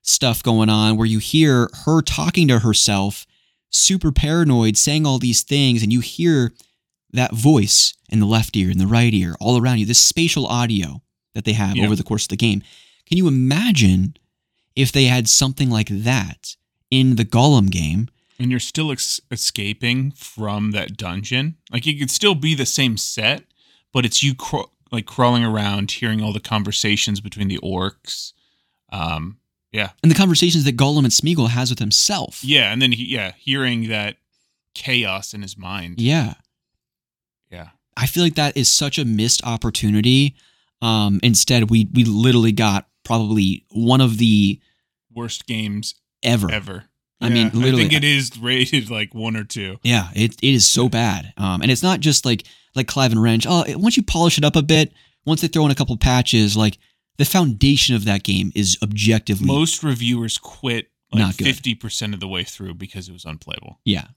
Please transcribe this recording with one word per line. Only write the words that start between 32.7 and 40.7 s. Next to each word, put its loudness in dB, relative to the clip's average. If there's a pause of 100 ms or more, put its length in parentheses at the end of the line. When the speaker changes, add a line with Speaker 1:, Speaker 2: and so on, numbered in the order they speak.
Speaker 2:
and -2
then, 2
he, -6
yeah, -6
hearing -4
that -8 (560)
chaos -4
in -14
his -14
mind. -10
Speaker 1:
Yeah. 0 (1160)
Speaker 2:
Yeah. -18 (280)
Speaker 1:
I -2
feel 0
like 2
that -2
is 2
such 0
a -2
missed 0
opportunity. 2 (460)